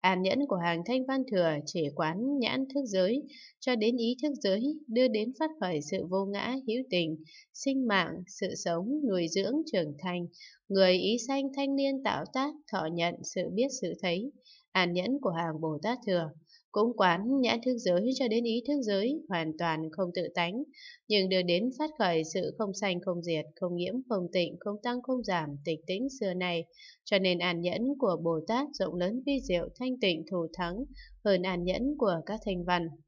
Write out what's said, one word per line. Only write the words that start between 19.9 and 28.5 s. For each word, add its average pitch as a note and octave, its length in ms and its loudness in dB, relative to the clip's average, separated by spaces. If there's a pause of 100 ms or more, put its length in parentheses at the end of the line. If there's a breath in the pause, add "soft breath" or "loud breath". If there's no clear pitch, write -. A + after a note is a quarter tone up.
không F3+ 220 -2
tự F#3 80 -2 (120)
tánh, F3+ 280 0 (460 loud breath)
nhưng G3 200 4
đưa F#3 140 4
đến F3+ 360 2
phát D4+ 200 -2
khởi E3+ 260 4
sự F3 340 -2
không G3+ 160 -2
sanh, F#3 260 0
không F3 220 -2
diệt, E3 220 0 (120)
không F3 200 -4
nhiễm, F3 180 -2 (140)
không F#3 240 0
tịnh, F3 280 0
không G3+ 220 -4
tăng, B3 200 -4
không B3 220 -2
giảm, D#3 400 -2
tịch D#3+ 220 -2
tĩnh G#3 220 -2 (120)
xưa F#3+ 140 0
nay. F3 300 -2 (400 loud breath)
Cho G3+ 140 2
nên F#3 200 4
an F3 220 0
nhẫn F3 220 0 (160)
của G3 260 2
Bồ E3 220 2
Tát B3+ 260 0